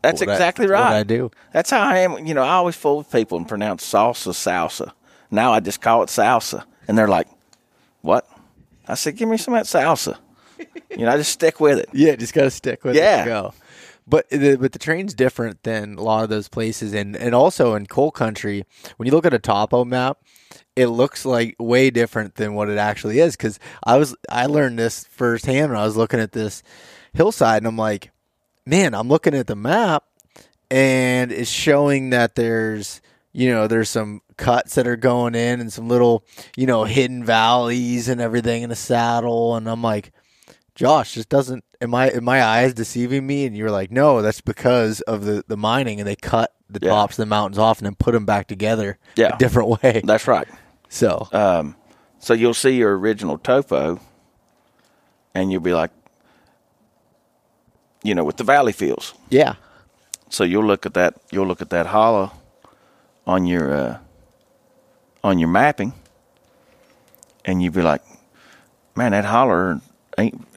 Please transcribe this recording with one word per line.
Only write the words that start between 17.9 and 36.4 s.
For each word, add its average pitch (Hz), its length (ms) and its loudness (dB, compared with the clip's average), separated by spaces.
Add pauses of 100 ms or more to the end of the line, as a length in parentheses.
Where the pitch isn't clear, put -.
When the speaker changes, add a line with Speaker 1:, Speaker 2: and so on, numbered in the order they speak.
Speaker 2:
country, 104 540 -6 (320)
when 113 100 -8
you 131 60 2
look 165 140 2
at 151 80 2
a 113 40 0
topo 107 460 0
map, 127 320 -4 (580)
it 127 120 4
looks, 120 400 -2
like, 117 320 2
way 123 320 4
different 113 460 -2
than 107 180 -4
what 104 160 -2
it 104 80 -2
actually 104 400 -2
is. 127 180 4
'Cause 110 220 -6 (260)
I 120 140 6
was, 139 160 2 (160)
I 123 160 -2
learned 139 320 0
this 113 320 -4
firsthand 131 600 -2
when 110 80 -4
I 107 40 0
was 107 120 -2
looking 113 240 0
at 107 120 -6
this 107 300 -8 (500)
hillside, 135 460 2
and 110 80 -2
I'm 110 100 -4
like, 110 340 -4 (540)
"Man, 151 300 0
I'm 110 140 -4
looking 151 260 2
at 131 140 -4
the 107 80 -6
map, 160 480 0 (680)
and 127 600 2
it's 120 200 -6
showing 143 600 2
that 120 260 0
there's, 110 680 -4 (300)
you 127 180 0
know, 110 160 2
there's 113 240 0
some 104 320 -6 (160)
cuts - 380 0
that 127 100 2
are 120 100 -2
going 120 380 0
in 120 260 -2
and 113 120 -8
some 113 160 -10
little, 120 360 2 (320)